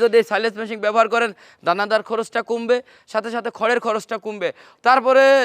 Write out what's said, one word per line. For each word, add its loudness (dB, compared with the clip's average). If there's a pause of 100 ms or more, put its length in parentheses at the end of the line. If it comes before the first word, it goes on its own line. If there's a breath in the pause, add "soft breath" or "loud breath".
যদি 4
এই 2
সাইলেজ -2
মেশিন -10
ব্যবহার 2
করেন 0 (340 soft breath)
দানাদার 0
খরচটা -6
কমবে, -2 (360 soft breath)
সাথে -4
সাথে -8 (100)
খড়ের 0
খরচটা -6
কমবে। -6 (380 soft breath)
তারপরে 4 (220)